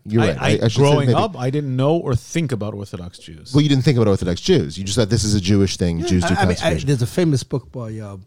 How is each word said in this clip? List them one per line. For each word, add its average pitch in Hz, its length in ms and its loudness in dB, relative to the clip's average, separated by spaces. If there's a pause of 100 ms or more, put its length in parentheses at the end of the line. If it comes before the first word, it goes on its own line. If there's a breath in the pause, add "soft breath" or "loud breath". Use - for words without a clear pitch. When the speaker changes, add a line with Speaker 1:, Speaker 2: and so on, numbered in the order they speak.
Speaker 1:
You're 110 160 2
Speaker 2:
I, - 60 4
Speaker 1:
right. 151 120 -2
Speaker 2:
I, 127 60 -4
Speaker 1:
I, 143 60 2
I 147 80 2
should 110 120 2
say 104 60 -4
Speaker 2:
growing 143 300 4
Speaker 1:
maybe. 120 80 2
Speaker 2:
up, 180 220 -2
I 123 120 -4
didn't 139 260 -4
know 143 220 2
or 143 180 -2
think 165 360 -4
about 104 240 -6
Orthodox 95 420 -12
Jews. - 360 -16
Speaker 1:
Well, 147 100 4
you 151 60 2
didn't 135 140 4
think 135 140 4
about 110 100 4
Orthodox 87 320 0
Jews. 85 380 0
You 95 60 -8
just 98 140 -2
thought, 107 120 2
"This 110 140 2
is 107 100 0
a 104 80 2
Jewish 98 360 2
thing. 85 220 0
Speaker 3:
Yeah, 82 60 -4
Speaker 1:
Jews 90 200 2
do 90 100 0
Speaker 3:
I, - 20 0
I - 40 0
mean, - 0 -
I, 196 40 4
Speaker 1:
consecration." 160 420 -2
Speaker 3:
there's 139 140 0
a 127 60 0
famous 160 360 0
book - 280 -8
by, 110 260 -10
uh, 101 300 -12